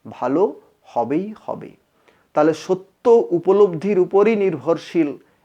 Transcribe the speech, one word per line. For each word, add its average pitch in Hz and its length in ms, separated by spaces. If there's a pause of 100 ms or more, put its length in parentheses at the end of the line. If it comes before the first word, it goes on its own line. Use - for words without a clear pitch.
(100)
ভালো 151 500 (220)
হবেই 151 580
হবে। - 360 (560)
তাহলে 151 220
সত্য 226 760
উপলব্ধির 190 680
উপরই 196 380
নির্ভরশীল 160 840 (260)